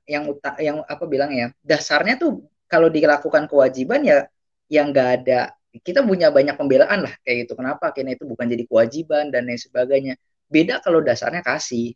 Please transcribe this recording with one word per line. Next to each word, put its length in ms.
yang 240
uta-, 320
yang 240
apa 200
bilang 280
ya, 240
dasarnya 560
tuh 240
kalau 160
dilakukan 640
kewajiban 520
ya, 240
ya 160
nggak 220
ada, 300
kita 200
punya 280
banyak 240
pembelaan 500
lah, 160
kayak 260
gitu. 120
Kenapa 320
akhirnya 240
itu 80
bukan 240
jadi 180
kewajiban 640
dan 160
lain 140
sebagainya. 560
Beda 320
kalau 240
dasarnya 400
kasih. 520